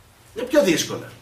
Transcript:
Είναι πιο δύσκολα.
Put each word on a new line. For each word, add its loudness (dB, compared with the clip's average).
Είναι -8
πιο 4
δύσκολα. -2